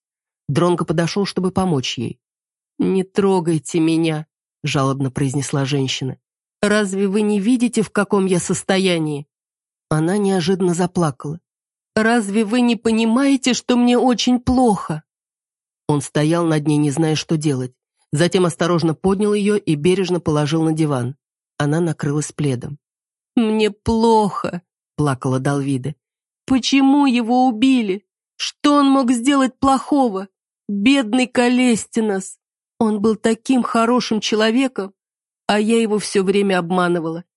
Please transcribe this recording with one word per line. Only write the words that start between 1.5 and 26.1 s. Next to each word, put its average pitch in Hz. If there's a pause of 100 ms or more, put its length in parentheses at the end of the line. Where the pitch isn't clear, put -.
помочь 175
ей. 113 (580)
«Не 185
трогайте 180
меня», 160 (360)
жалобно 135
произнесла 139
женщина. 131 (440)
«Разве 202
вы 202
не 208
видите, 226
в -
каком 202
я 180
состоянии?» 165 (640)
Она 160
неожиданно 190
заплакала. 165 (560)
«Разве 220
вы 240
не 240
понимаете, 233
что -
мне 247
очень 247
плохо?» 240 (840)
Он 147
стоял 160
над 156
ней, 151
не 147
зная, 156
что 160
делать. 135 (380)
Затем 175
осторожно 165
поднял 202
её 208
и 170
бережно 180
положил 151
на 160
диван. 147 (420)
Она 147
накрылась 151
пледом. 143 (580)
«Мне 214
плохо», 220 (340)
плакала 131
Далвида. 139 (500)